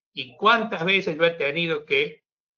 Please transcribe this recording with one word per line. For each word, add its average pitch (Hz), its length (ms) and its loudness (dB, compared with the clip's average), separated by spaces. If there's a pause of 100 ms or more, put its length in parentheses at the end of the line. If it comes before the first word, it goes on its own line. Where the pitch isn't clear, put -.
(120)
¿Y 131 240 -14
cuántas 208 480 0
veces 185 320 0
yo 165 80 2
he 170 60 6
tenido 160 540 -2
que - 400 -2 (340)